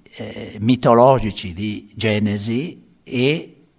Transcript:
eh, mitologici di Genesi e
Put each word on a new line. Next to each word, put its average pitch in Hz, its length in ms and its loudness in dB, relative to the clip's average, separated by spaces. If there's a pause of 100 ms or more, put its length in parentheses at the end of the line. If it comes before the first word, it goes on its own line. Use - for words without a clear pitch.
eh, - 560 -16
mitologici 117 960 4
di 104 420 -10
Genesi 107 1080 -4
e 139 520 -4 (220)